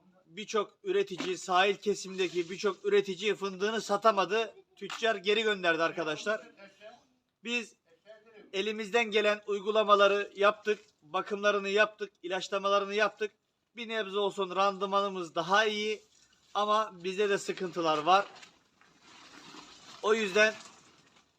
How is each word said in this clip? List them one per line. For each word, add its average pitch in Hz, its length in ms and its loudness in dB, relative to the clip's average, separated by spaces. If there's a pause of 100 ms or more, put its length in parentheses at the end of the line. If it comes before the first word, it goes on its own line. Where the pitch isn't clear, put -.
(260)
birçok 196 560 -6
üretici, 185 560 -2
sahil 185 380 2
kesimdeki 185 760 -4
birçok 190 340 -4
üretici 196 500 0
fındığını 196 460 -4
satamadı. 202 720 0 (220)
Tüccar 220 400 -2
geri 208 260 0
gönderdi 180 400 2
arkadaşlar. 160 640 -4 (960)
Biz 233 300 -6 (800)
elimizden 214 580 -2
gelen 208 360 2
uygulamaları 202 880 4
yaptık, 208 460 0 (220)
bakımlarını 196 640 -2
yaptık, 208 440 0 (100)
ilaçlamalarını 196 720 -2
yaptık. 208 380 -2 (440)
Bir 233 120 -10
nebze 208 300 -4
olsun 190 380 -2
randımanımız 196 800 0
daha 180 300 2
iyi 214 400 -4 (500)
ama 208 500 0
bizde 190 240 -2
de 196 100 0
sıkıntılar 165 600 -2
var. 180 280 4 (1800)
O 214 120 4
yüzden 214 400 2 (840)